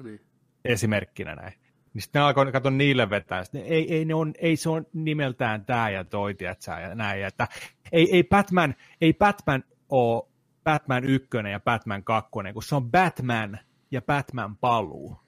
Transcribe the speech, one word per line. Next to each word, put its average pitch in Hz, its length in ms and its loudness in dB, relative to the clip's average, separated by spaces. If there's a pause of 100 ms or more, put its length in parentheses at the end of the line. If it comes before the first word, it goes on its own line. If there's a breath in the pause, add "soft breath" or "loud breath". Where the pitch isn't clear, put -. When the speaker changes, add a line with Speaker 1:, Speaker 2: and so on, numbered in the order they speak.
Speaker 1:
Niin. 107 180 -16 (440)
Speaker 2:
esimerkkinä 104 680 0
näin. 92 180 -16 (420)
Niin 107 80 -10
sit - 120 -8
ne 147 60 2
alkoi, 139 320 4
kato, 131 180 0
niille 135 400 2
vetää, 92 340 -2
sit - 100 -14
ne, 139 60 -10
ei, 160 340 0
ei, 160 100 0
ne 160 100 -2
on, 156 240 -2
ei 165 180 2
se - 120 -2
on 160 240 -2
nimeltään 135 720 -2
tää 117 260 0
ja 95 140 -4
toi, 101 300 -4
tietsä, 90 460 -10
ja 90 140 -10
näin, 101 300 -4
että 110 240 -4 (440 loud breath)
ei, 170 200 6
ei 175 120 6
Batman, 180 500 2 (260 soft breath)
ei 160 120 6
Batman 160 520 0 (240)
oo 117 420 2 (340)
Batman 139 400 0
ykkönen 127 480 0
ja 101 80 -6
Batman 107 440 -2
kakkonen, 107 500 -4
kun 110 80 -10
se - 120 -4
on 123 160 -2
Batman 120 680 0 (320)
ja 127 120 -6
Batman 123 540 -4
paluu. 101 600 -2 (100)